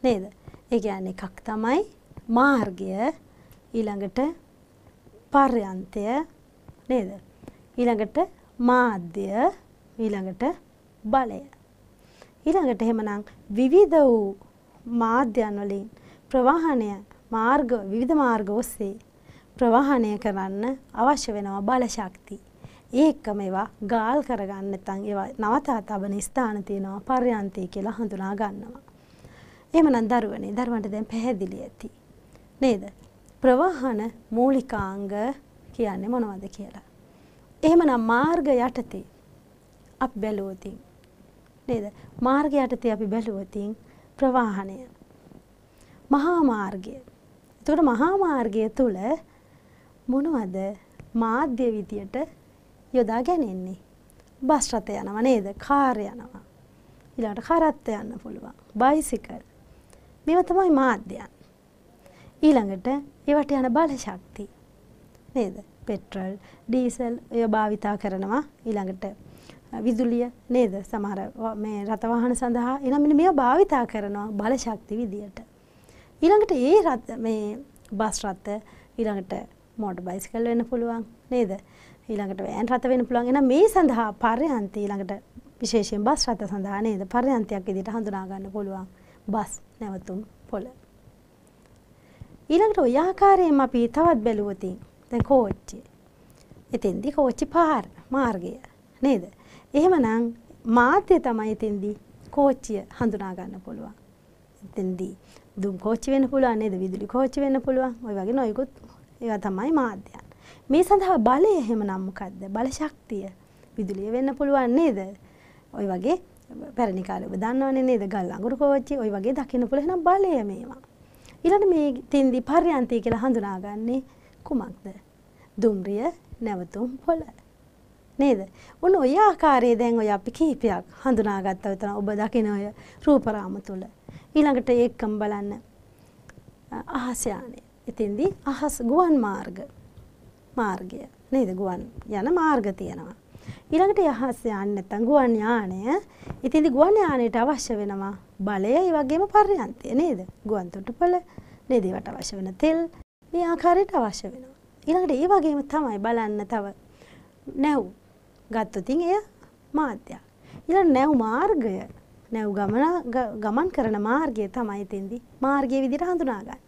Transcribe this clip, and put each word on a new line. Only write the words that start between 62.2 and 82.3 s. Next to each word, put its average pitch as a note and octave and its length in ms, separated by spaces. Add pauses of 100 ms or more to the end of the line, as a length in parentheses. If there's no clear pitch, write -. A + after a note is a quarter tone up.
ඊළඟට G#3+ 500 (340)
ඒවට C#4+ 300
යන C4 180
බල D4 260
ශක්තිය. G3+ 520 (840)
නේද? G3+ 320 (180)
පෙට්‍රල්, F#3+ 560 (260)
ඩීසල් A#3+ 540 (100)
ඒවා A#3 220
භාවිතා G#3+ 480
කරනවා. G3 460 (180)
ඊළඟට F#3+ 440 (760)
විදුලිය A#3+ 480 (200)
නේද? A#3+ 340
සමහර G3+ 400 (100)
ව-, A3 240
මේ G#3 300
රථ A3 220
වාහන A#3 280
සඳහා. B3 440
එහෙනම් C#4+ 240
මෙන්න D4 140
මේවා E4+ 180
භාවිතා C#4 520
කරනවා G3+ 420
බල G#3 280
ශක්ති G#3+ 400
විදියට. G#3 420 (840)
ඊළඟට G#4 320
ඒ C4+ 260
රථ, A#3 360
මේ A3 420 (300)
බස් G#3 340
රථ, G3 280 (420)
ඊළඟට G#3 420 (400)
මෝටර් F#3 280
බයිසිකල් F#3+ 420
වෙන්න A#3 200
පුළුවන් A#3 420 (200)
නේද? A3+ 300 (460)
ඊළඟට G3 400